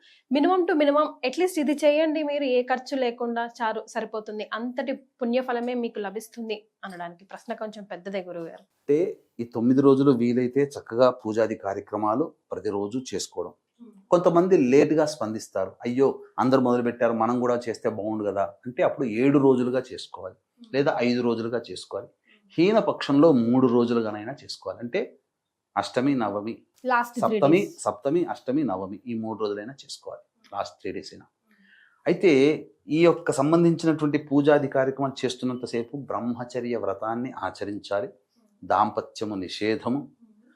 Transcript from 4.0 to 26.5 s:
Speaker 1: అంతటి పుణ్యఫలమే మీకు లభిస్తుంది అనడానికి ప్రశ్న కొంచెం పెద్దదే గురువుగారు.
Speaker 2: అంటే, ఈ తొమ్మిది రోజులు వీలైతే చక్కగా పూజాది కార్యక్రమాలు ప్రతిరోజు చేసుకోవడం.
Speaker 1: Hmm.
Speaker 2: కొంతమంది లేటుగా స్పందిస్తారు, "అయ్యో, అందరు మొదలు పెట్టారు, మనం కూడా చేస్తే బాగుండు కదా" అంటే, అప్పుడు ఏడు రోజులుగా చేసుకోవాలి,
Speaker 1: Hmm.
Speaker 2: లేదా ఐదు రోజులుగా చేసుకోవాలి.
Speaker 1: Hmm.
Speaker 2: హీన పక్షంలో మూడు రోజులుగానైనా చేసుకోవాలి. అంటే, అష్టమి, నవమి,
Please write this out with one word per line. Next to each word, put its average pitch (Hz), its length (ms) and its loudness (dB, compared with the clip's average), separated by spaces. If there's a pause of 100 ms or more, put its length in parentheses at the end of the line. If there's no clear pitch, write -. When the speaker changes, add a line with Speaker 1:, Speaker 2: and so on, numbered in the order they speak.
Speaker 1:
అంతటి 247 400 -6
పుణ్యఫలమే 247 840 -4
మీకు 233 240 -4
లభిస్తుంది 214 680 -10 (180)
అనడానికి 175 400 -12
ప్రశ్న 196 300 -12
కొంచెం 214 300 -10
పెద్దదే 196 380 -8
గురువుగారు. 170 400 -12
Speaker 2:
అంటే, - 580 -2 (200)
ఈ 117 40 -4
తొమ్మిది 123 380 4
రోజులు 139 280 6
వీలైతే 123 540 2
చక్కగా 127 460 2
పూజాది 110 440 0
కార్యక్రమాలు 104 800 -4 (200)
ప్రతిరోజు 101 500 -6 (120)
చేసుకోవడం. 87 380 -8 (300)
Speaker 1:
Hmm. - 100 -20 (180)
Speaker 2:
కొంతమంది 175 460 4
లేటుగా 151 500 4
స్పందిస్తారు, 107 720 -6 (100)
"అయ్యో, 123 360 0 (160)
అందరు 131 220 4
మొదలు 123 220 2
పెట్టారు, 117 300 0
మనం 113 280 0
కూడా 120 280 0
చేస్తే 113 200 -4
బాగుండు 107 360 -4
కదా" 98 300 -2 (120)
అంటే, 127 160 -4
అప్పుడు 143 240 0
ఏడు 127 320 4
రోజులుగా 127 440 2 (100)
చేసుకోవాలి, 92 420 -14
Speaker 1:
Hmm. - 400 -18
Speaker 2:
లేదా 139 260 0
ఐదు 123 220 0
రోజులుగా 117 480 -2
చేసుకోవాలి. 98 380 -12
Speaker 1:
Hmm. - 500 -20
Speaker 2:
హీన 202 200 4
పక్షంలో 147 540 4
మూడు 123 340 4
రోజులుగానైనా 117 680 0
చేసుకోవాలి. 98 480 -12
అంటే, 127 380 -6 (580)
అష్టమి, 127 380 0
నవమి, 104 480 -4 (240)